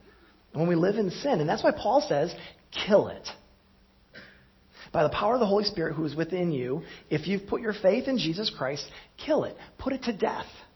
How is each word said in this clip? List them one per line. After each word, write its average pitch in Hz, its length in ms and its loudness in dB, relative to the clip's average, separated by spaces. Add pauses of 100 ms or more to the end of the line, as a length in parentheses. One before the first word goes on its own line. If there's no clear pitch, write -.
(540)
when 165 160 0
we 175 60 4
live 185 200 2
in 208 140 0
sin. 226 320 0
And 151 80 0
that's 214 140 -2
why 302 80 6
Paul 262 360 2
says, 156 260 0 (380)
"Kill 160 380 4
it." - 180 -12 (1700)
By 160 100 2
the 147 60 4
power 208 240 0
of 254 80 2
the 220 40 4
Holy 202 200 2
Spirit 156 300 -2
who 156 100 -2
is 139 100 -4
within 175 360 0
you, 131 320 -2 (260)
if 151 180 -2
you've 196 200 -2
put - 140 -2
your 214 120 -2
faith 208 340 4
in 262 100 0
Jesus 175 320 -2
Christ, 139 400 -4 (280)
kill 277 260 0
it. - 120 -6 (220)
Put 269 160 -4
it 262 100 -6
to 233 100 -2
death. - 340 -2 (280)